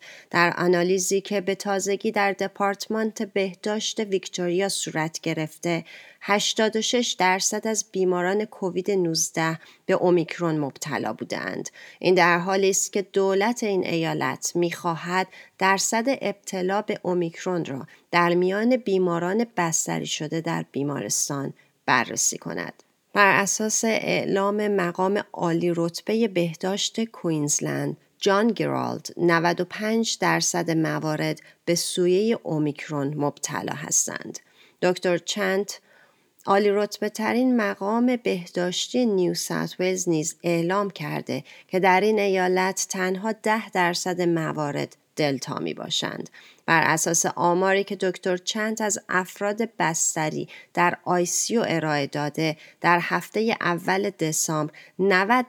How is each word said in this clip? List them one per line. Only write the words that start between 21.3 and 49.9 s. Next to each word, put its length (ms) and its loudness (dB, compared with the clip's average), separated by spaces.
بررسی 520 0
کند. 460 -10
بر 280 6
اساس 440 -2
اعلام 840 0
مقام 560 0
عالی 420 0
رتبه 520 0
بهداشت 760 -2
کوینزلند، 920 -2
جان 300 2
گرالد، 600 -2
نود 440 4
و 40 -4
پنج 540 -2
درصد 520 0
موارد 680 0
به 100 2
سویه 680 2
اومیکرون 760 -2
مبتلا 560 -4
هستند. 680 -6
دکتر 360 2
چنت، 600 -2
عالی 240 4
رتبه 400 0
ترین 480 2
مقام 580 0
بهداشتی 920 -2
نیو 280 2
ساوت 460 -4
ویلز، 300 0
نیز 340 0
اعلام 460 0
کرده 540 -6
که 120 0
در 220 6
این 180 4
ایالت 720 2
تنها 420 -2
ده 380 -2
درصد 520 0
موارد 760 -2
دلتا 440 -2
می 140 -4
باشند. 560 -6
بر 160 4
اساس 440 2
آماری 580 2
که 120 -8
دکتر 420 -2
چنت 440 -4
از 180 -2
افراد 600 -2
بستری 680 0